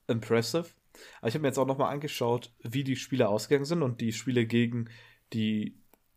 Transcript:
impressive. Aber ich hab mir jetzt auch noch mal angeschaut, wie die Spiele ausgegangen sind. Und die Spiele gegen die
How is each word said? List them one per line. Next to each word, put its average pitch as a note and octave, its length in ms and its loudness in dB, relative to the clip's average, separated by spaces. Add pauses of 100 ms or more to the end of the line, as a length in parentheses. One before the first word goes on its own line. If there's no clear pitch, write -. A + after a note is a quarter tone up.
impressive. A#2 580 0 (540)
Aber A#2 100 -2
ich A#2 60 -2
hab D3+ 60 -2
mir C#3 60 2
jetzt B2+ 100 -2
auch C3 100 2
noch C3+ 100 0
mal C3 120 0
angeschaut, C3 640 -2 (120)
wie B2+ 200 -4
die C3 120 0
Spiele B2 340 0
ausgegangen C#3 360 2
sind. E3 160 0
Und B2 200 0
die A2+ 120 0
Spiele A#2+ 320 0
gegen A#2 440 0 (440)
die G#2+ 440 -2 (400)